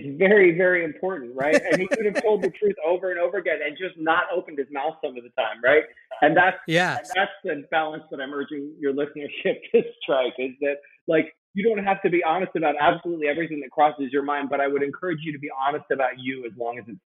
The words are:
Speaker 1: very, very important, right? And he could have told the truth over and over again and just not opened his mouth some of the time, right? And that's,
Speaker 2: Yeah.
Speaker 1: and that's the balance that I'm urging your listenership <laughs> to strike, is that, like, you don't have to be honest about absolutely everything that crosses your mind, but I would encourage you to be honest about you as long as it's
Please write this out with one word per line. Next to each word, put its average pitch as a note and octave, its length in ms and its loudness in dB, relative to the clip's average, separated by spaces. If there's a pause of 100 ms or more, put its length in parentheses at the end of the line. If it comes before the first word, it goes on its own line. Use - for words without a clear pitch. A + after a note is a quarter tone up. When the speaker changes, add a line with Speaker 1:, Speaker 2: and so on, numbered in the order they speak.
(160)
Speaker 1:
very, F#3+ 400 6
very F3+ 280 2
important, D#3 500 -8
right? C#3+ 260 2
And F3+ 200 0
he F#3 80 -4
could A3+ 180 -2
have G#3 160 -2
told G#3+ 200 2
the F#3+ 80 -2
truth G3+ 260 -2 (100)
over F3+ 240 0
and F3 100 -4
over F#3 180 0
again E3+ 280 -2
and D3 100 -6
just F3+ 220 -10
not D#3+ 260 2 (100)
opened E3 240 -6
his C3+ 120 -6
mouth D3 240 -4 (100)
some C3+ 120 -8
of A#2+ 80 -6
the A#2+ 120 -8
time, A2+ 260 -2
right? C#3+ 200 6 (400)
And D#3 140 6
that's, F3+ 200 6 (120)
Speaker 2:
Yeah. E3 300 2
Speaker 1:
and - 160 -8
that's F#3+ 180 0 (120)
the D3 260 -6
balance D#3+ 420 -2
that C#3+ 80 -10
I'm C3+ 120 -8
urging C#3+ 480 -6
your C#3 140 0
listenership D3 680 -4
<laughs> - 80 -4
to A#3 100 6 (180)
strike, C3 380 0
is C3 140 -4 (100)
that, C#3+ 140 0 (320)
like, D#3+ 260 2 (200)
you G3+ 140 0
don't G3+ 160 2
have G3 180 0
to F#3+ 80 2
be F3 140 4
honest F3+ 320 0
about D#3 240 0
absolutely E3+ 460 0
everything D#3 340 -2
that C3 120 -12
crosses D3 400 2
your C#3 100 2
mind, C#3 260 -2
but C#3 120 0
I C#3 80 2
would C#3 140 0
encourage D3+ 400 -4
you D#3+ 100 -6
to C#3+ 60 -10
be C#3+ 120 -10
honest C#3 420 -2
about C3 240 0
you B2+ 300 -8
as A2+ 100 -10
long A#2+ 220 -6
as A2 100 -14
it's G2+ 200 -14